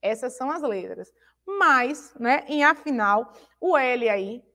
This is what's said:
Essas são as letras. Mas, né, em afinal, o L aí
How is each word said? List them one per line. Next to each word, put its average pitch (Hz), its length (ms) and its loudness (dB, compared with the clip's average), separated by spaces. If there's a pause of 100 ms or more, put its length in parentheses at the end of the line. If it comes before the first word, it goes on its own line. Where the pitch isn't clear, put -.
Essas 226 340 -4
são 262 140 -6
as 320 120 -6
letras. 185 500 -6 (340)
Mas, 294 720 0
né, 247 300 0
em 294 160 0
afinal, 254 680 2 (280)
o 349 160 2
L 247 320 2
aí 202 340 -4 (120)